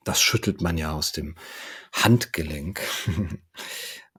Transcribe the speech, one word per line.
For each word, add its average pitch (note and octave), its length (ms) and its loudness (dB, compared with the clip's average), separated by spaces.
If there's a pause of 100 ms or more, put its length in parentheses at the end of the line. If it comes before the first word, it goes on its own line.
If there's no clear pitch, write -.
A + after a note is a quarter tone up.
das - 180 2
schüttelt - 400 2
man E2+ 160 2
ja D#2 160 0
aus D2+ 180 0
dem D#2 240 -6 (560)
Handgelenk. E2 920 2 (260)
<laughs> E2+ 340 -2 (760)